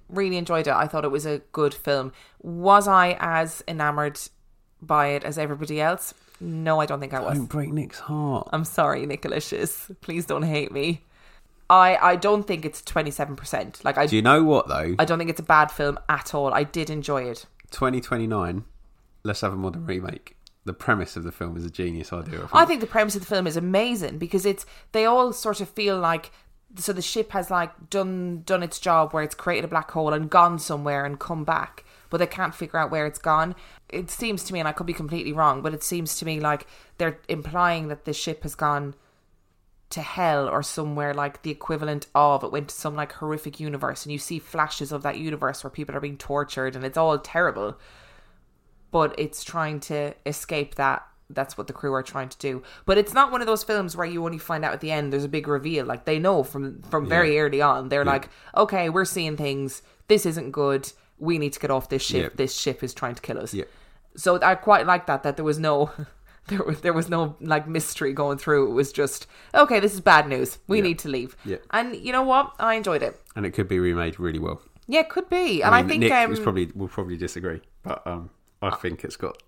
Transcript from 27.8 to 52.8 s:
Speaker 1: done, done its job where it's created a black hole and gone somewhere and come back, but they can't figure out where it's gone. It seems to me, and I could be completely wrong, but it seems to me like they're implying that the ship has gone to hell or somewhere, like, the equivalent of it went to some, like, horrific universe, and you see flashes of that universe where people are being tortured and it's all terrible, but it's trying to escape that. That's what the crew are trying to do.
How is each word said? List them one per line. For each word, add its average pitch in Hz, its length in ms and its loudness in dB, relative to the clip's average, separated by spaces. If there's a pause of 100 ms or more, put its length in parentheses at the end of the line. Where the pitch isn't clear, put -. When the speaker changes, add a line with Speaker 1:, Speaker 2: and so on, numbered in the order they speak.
Speaker 1:
done, 180 540 -2
done 185 200 0
its - 160 -8
job 160 320 4
where 156 100 0
it's 147 140 -6
created 175 300 -2
a - 20 -10
black 165 240 -2
hole 156 200 0
and 151 160 -2
gone 175 300 8
somewhere 147 480 -2
and 143 140 -8
come 160 240 -6
back, - 400 -4 (260)
but 170 80 -2
they 175 80 2
can't 170 280 -6
figure 165 240 -6
out 151 120 0
where 151 160 0
it's 147 120 -8
gone. 160 360 2 (360)
It 175 200 -8
seems 220 340 -4
to - 80 -8
me, 180 60 -4
and 156 100 -2
I 151 40 -2
could 165 140 -6
be 175 80 -4
completely 151 380 -6
wrong, 147 300 2
but 156 120 -2
it 151 100 -10
seems 170 340 -4
to 165 60 -8
me 160 160 -4
like 147 260 -2 (320)
they're 165 300 -2
implying 160 600 0
that 147 180 -8
the 151 60 -4
ship 156 300 -6
has 151 140 -8
gone 143 380 -2 (960)
to 165 100 -8
hell 151 480 0
or 147 140 0
somewhere, 147 520 -4
like, 143 280 -4
the 156 80 -6
equivalent 151 640 -6
of 147 280 6
it - 80 -6
went 147 200 -4
to - 40 -14
some, 147 220 -6
like, 147 160 -6
horrific 151 480 -8
universe, 143 440 -6
and 147 80 -10
you 143 60 -6
see 160 220 -8
flashes 151 500 -4
of 143 120 -6
that 147 160 -4
universe 151 440 -4
where 131 80 -10
people 143 240 -10
are 139 60 -4
being 143 160 -8
tortured 135 580 -4
and 131 100 -8
it's 131 140 -4
all 160 200 4
terrible, 139 600 0 (1120)
but 156 280 2
it's - 260 -6
trying 151 360 -4
to 147 340 -4 (120)
escape 147 500 -4
that. 135 300 0 (240)
That's 135 280 -6
what - 80 -8
the 131 60 -10
crew 139 220 -4
are 131 80 -2
trying 131 260 -8
to - 100 -18
do. 131 240 -6 (240)